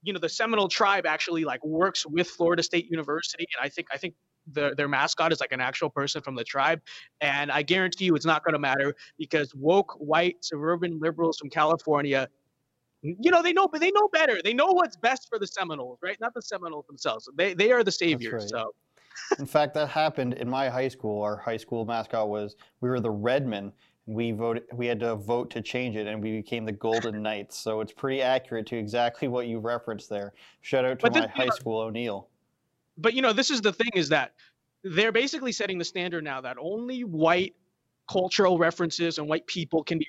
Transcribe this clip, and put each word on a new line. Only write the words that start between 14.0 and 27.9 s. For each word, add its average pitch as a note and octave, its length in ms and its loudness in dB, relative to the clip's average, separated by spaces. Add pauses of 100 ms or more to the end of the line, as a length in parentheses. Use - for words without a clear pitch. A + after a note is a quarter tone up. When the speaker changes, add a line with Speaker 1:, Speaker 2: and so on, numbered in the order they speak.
Speaker 1:
better. D4 320 2
They G#3 120 2
know C#4+ 120 4
what's F4 300 4
best B3 320 0
for A3+ 80 -4
the G3+ 80 -2
Seminoles, D3 560 -6
right? F#3+ 180 -6
Not A#3 140 -6
the A#3+ 80 -10
Seminoles E3+ 460 -10
themselves. B2+ 480 -6
They, F3+ 180 2
they G3+ 180 6
are B3 80 6
the A3 60 4
Speaker 2:
That's F#3+ 140 0
Speaker 1:
saviors, B2 440 0
Speaker 2:
right. G2+ 60 -8
Speaker 1:
so. A2+ 240 -4 (640)
Speaker 2:
In C#3 80 -6
fact, D3 300 2
that D3+ 140 0
happened D3 440 0
in B2 160 -4
my C3 200 0
high B2+ 180 -2
school. G#2+ 340 -4
Our G#2 160 -2
high A2+ 200 -4
school A2+ 280 -4
mascot A2 440 -2
was, G#2 260 -4 (260)
we B2 80 0
were B2+ 100 0
the A2+ 120 0
Redmen, G#2+ 600 0 (360)
and G#2+ 80 -8
we A#2 160 -2
voted, A2+ 320 -2 (100)
we A#2+ 140 -4
had A2+ 140 0
to A#2 140 0
vote A#2 360 -4
to A#2 100 -6
change B2 340 -4
it, G#2+ 120 -4
and G#2+ 140 -6
we A2 100 -4
became A2 340 -6
the A2 60 -4
Golden A2 500 -2
Knights. G#2 360 -6
So A2 240 -2
it's A2 120 -8